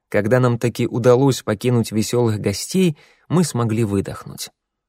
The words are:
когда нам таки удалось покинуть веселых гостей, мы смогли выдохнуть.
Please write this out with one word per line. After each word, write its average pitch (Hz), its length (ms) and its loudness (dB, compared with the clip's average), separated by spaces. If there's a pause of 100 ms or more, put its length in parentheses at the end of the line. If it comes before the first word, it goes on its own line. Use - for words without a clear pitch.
когда 104 320 0
нам 123 180 2
таки 120 300 -2
удалось 123 540 2
покинуть 117 500 0
веселых 110 480 0
гостей, 151 580 0 (300)
мы 175 160 2
смогли 117 400 -2
выдохнуть. - 640 -6 (400)